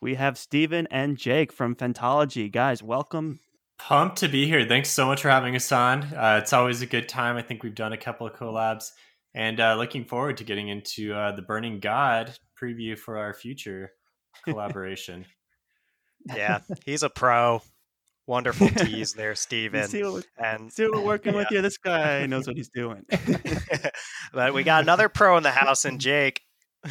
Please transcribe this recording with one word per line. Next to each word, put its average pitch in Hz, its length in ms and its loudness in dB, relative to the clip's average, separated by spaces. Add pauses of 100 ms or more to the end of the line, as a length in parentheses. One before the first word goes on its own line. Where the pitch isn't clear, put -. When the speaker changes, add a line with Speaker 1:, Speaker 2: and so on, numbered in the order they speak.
Speaker 1:
We 127 140 -4
have 131 240 -2
Steven 160 520 0
and 135 280 -2
Jake 139 340 2
from 120 240 -2
Fantology. 123 760 0
Guys, 120 320 0
welcome. 147 580 -4 (380)
Speaker 2:
Pumped 165 420 2
to 175 80 2
be 139 180 2
here. 147 200 4
Thanks 127 220 2
so 139 160 2
much 135 160 2
for 151 80 2
having 127 260 4
us 123 180 -2
on. 127 320 4
Uh, 117 380 4
it's - 120 0
always 123 260 4
a 123 60 -6
good 117 200 -2
time. 120 300 -2
I 117 60 -4
think 113 200 -12
we've 107 120 -10
done 110 180 -6
a 110 60 -8
couple 117 280 -10
of 107 60 -12
collabs, 110 600 -4 (420)
and, 110 260 -2
uh, 113 140 6
looking 120 320 -4
forward 131 320 -4
to 110 60 -14
getting 104 240 -6
into, 104 440 -8
uh, 104 200 -2
the 101 100 -10
Burning 110 380 -6
God 117 580 0 (200)
preview 117 400 -8
for 110 200 -10
our 104 160 -6
future 104 560 -12 (280)
Speaker 1:
<laughs> - 260 -20
Speaker 2:
collaboration. 95 840 -8 (1080)
Speaker 3:
Yeah, 104 260 -2 (260)
he's 147 160 -4
a 147 80 -2
pro. 120 500 2 (680)
Wonderful 123 400 2
Speaker 1:
<laughs> - 20 0
Speaker 3:
tease 110 420 -2
there, 107 180 -6
Speaker 1:
You 107 60 -6
Speaker 3:
Steven. 110 500 -4
Speaker 1:
see 101 160 -6
what 95 120 -4
we're, 92 80 -8 (220)
Speaker 3:
And 110 280 -6
Speaker 1:
see 220 100 -4
what 220 120 2
we're 208 100 0
working 208 320 0
with 202 120 0
Speaker 3:
yeah. 202 100 0
Speaker 1:
here? 190 40 2
This 196 160 -2
guy 151 480 0
knows 131 220 -2
what 123 80 -6
he's 127 140 -10
doing. 117 400 -8
<laughs> - 0 -
Speaker 3:
<laughs> 202 60 2 (1160)
But 131 200 2
we 135 120 0
got 156 180 6
another 185 260 6
pro 190 280 8
in 160 80 4
the 139 80 4
house 135 320 0
in 135 160 -4
Jake. 139 400 2 (500)